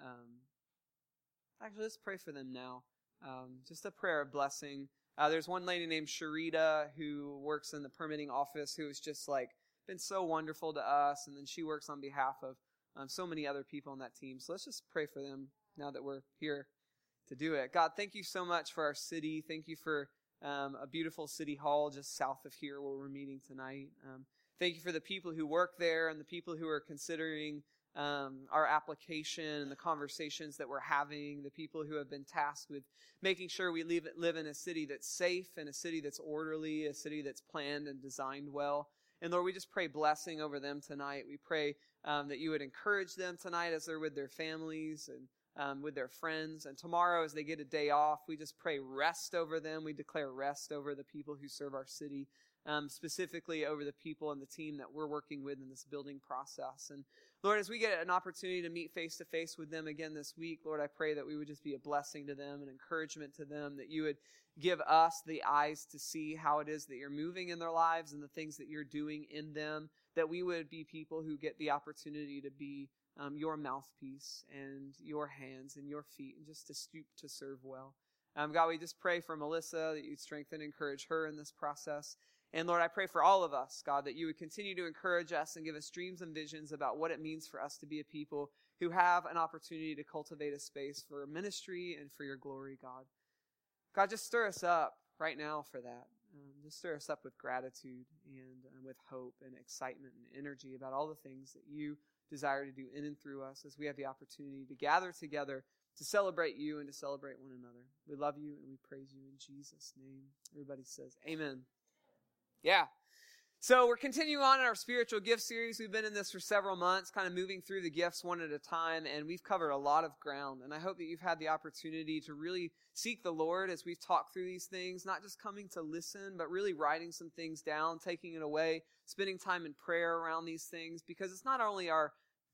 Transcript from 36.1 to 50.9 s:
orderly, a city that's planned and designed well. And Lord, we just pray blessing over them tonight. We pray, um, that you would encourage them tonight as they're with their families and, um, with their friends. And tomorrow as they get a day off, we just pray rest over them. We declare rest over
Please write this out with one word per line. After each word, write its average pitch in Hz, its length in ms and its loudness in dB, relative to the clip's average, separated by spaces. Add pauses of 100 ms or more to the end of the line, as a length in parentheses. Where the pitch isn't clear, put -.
orderly, 156 680 0
a 143 60 0
city 151 280 -6
that's 139 200 -6
planned 147 460 -2
and 139 140 -10
designed 139 500 -4
well. 143 380 2 (320)
And 170 100 0
Lord, 175 140 4
we 185 80 2
just 190 180 -10
pray 180 160 2
blessing 151 540 2
over 143 180 -2
them 143 260 -4
tonight. 139 400 -6
We 143 120 -12
pray, 147 380 2 (280)
um, 147 240 2
that 143 120 -4
you 156 100 0
would 151 120 2
encourage 190 540 0
them 180 260 -4
tonight 170 300 0
as 160 140 0
they're 160 120 -2
with 156 160 -2
their 139 140 -4
families 156 800 -4
and, 131 220 -14 (260)
um, 139 280 -2
with 147 100 -2
their 131 160 -2
friends. 156 560 -2
And 139 100 -10
tomorrow 170 480 6
as 151 80 0
they 151 120 -2
get 151 160 -2
a 147 40 -4
day 147 280 4
off, 147 360 8
we 160 80 -4
just 151 220 -12
pray 151 220 0
rest 139 560 2
over 160 240 2
them. 156 240 -4
We 156 100 -4
declare 143 380 -4
rest 139 400 -2
over 143 240 -2